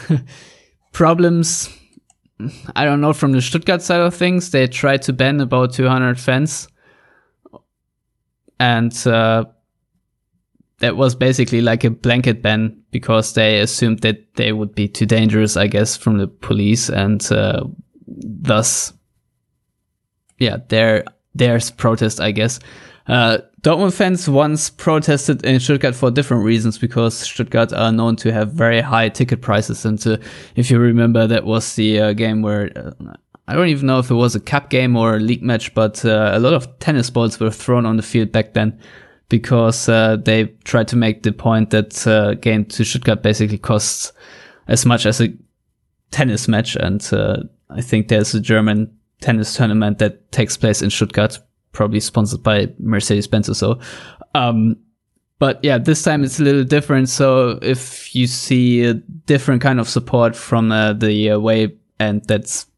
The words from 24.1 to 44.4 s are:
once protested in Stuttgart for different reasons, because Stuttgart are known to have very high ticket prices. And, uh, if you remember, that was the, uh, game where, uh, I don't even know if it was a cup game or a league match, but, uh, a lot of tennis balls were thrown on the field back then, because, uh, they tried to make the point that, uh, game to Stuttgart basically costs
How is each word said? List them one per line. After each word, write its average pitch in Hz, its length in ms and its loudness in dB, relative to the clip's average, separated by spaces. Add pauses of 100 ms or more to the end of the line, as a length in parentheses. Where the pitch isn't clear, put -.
once 151 420 0
protested 156 760 0
in 131 160 4
Stuttgart 135 340 0
for 127 160 0
different 123 340 0
reasons, 110 340 0
because 117 380 -2
Stuttgart - 560 -2
are 113 200 0
known 113 240 0
to 113 160 -2
have 107 200 -2
very 117 280 2
high 113 280 0
ticket 120 320 -2
prices. 110 440 -2
And, 107 200 -2
uh, 110 120 0 (400)
if 123 120 0
you 117 120 4
remember, 117 480 4
that 113 160 0
was 110 320 -4
the, 107 240 2
uh, 107 120 2
game 110 300 -2
where, 104 340 -2
uh, - 360 -14 (340)
I - 80 -8
don't 175 140 2
even 139 180 0
know 131 140 2
if 123 100 -4
it 123 40 4
was 117 200 2
a 104 60 -4
cup - 280 -4
game 127 280 2
or 113 180 2
a 107 60 0
league 120 240 -2
match, 120 300 -4
but, 110 300 0
uh, 107 300 2
a 107 60 2
lot 127 140 4
of - 260 -4
tennis 135 280 0
balls 113 300 -2
were 110 140 0
thrown 123 340 0
on 113 100 0
the 110 60 -2
field 113 300 -2
back 110 220 -2
then, 110 260 0 (520)
because, 117 560 2
uh, 113 340 4
they 110 220 2 (200)
tried - 240 0
to 123 80 -2
make 113 260 0
the 117 100 0
point 110 380 0
that, - 360 -2
uh, 107 280 4
game 110 320 0
to - 180 -4
Stuttgart - 380 -2
basically 107 340 0
costs - 560 -4 (560)